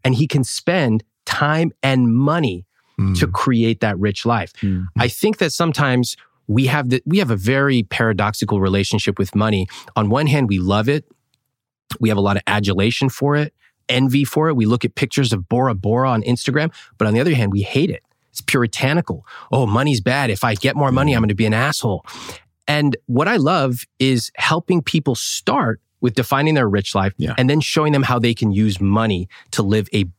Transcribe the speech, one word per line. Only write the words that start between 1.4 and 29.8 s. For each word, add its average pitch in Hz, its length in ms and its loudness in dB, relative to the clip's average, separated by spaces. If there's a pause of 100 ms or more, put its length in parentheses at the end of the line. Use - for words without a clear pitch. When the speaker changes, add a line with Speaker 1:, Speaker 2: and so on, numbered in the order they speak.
Speaker 1:
and 127 300 2
money 131 520 0 (320)
Speaker 2:
Mm. 95 220 0
Speaker 1:
to 90 80 4
create 113 520 0
that 104 180 -2
rich 101 280 -2
life. 110 260 0 (100)
Speaker 3:
Mm. 92 240 -2 (120)
Speaker 1:
I 123 100 2
think 208 300 -2
that 165 160 0
sometimes 135 640 0 (300)
we 123 200 2
have 127 220 0
the, 127 160 0
we 170 140 0
have 139 120 0
a 107 60 2
very 131 460 2
paradoxical 104 760 -2
relationship 98 580 0
with 98 180 -2
money. 104 320 0 (280)
On 107 140 0
one 143 180 2
hand, 135 220 2
we 95 100 0
love 101 300 0
it. 147 160 -2 (960)
We 110 100 2
have 104 80 0
a 101 40 0
lot 101 160 0
of - 100 -4
adulation 104 640 0
for 143 260 -2
it, 151 180 -2 (340)
envy 127 360 2
for 156 260 0
it. 151 60 0
We 113 100 2
look 117 200 0
at - 100 -4
pictures 127 380 0
of 92 160 -4
Bora 123 260 0
Bora 113 360 0
on 110 120 0
Instagram, 135 480 -2 (260)
but 107 100 2
on 104 60 2
the 117 60 4
other 160 140 2
hand, 110 180 2
we 101 100 0
hate 135 280 0
it. - 140 -8 (280)
It's - 100 -12
puritanical. 131 840 -2 (260)
"Oh, 127 140 2
money's 120 360 2
bad. 127 280 0
If 98 140 -2
I 117 120 0
get 131 200 -2
more 139 160 0
money, 135 220 2
I'm 117 80 2
gonna 107 140 0
be 110 120 0
an 107 60 2
asshole." 117 520 -2 (640)
And 147 280 2 (120)
what 131 200 0
I 226 100 0
love 139 480 0 (120)
is 131 380 0
helping 170 480 0
people 143 320 0
start - 680 -2 (200)
with 120 120 0
defining 139 400 0
their 127 160 2
rich 101 240 -2
life 98 240 0
Speaker 3:
Yeah. 120 200 -4
Speaker 1:
and 127 120 2
then 156 120 2
showing 151 320 0
them 139 100 2
how 123 160 0
they 117 160 2
can 107 160 0
use 101 280 0
money 101 480 0 (240)
to 110 120 -2
live 101 280 0